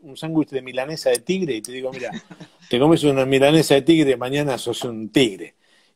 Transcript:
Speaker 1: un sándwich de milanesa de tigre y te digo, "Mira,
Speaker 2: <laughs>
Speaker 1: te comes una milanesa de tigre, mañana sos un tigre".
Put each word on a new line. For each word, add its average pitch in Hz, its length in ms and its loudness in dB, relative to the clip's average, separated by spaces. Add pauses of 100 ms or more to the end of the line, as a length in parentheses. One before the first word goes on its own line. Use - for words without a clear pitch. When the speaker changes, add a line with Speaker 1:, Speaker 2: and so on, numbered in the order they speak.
Speaker 1:
un 135 160 -20
sándwich 160 320 -4
de 131 120 -6
milanesa 131 500 -4
de 120 80 0
tigre 175 360 -4
y 107 60 -8
te 120 100 -14
digo, 127 220 -10
"Mira, 120 180 -10
Speaker 2:
<laughs> - 580 -18
Speaker 1:
te 120 100 2
comes 151 240 4
una 135 220 2
milanesa 139 500 4
de 139 80 4
tigre, 151 340 4
mañana 131 400 -4
sos - 260 -8
un 110 280 -8
tigre". 98 440 -2 (400)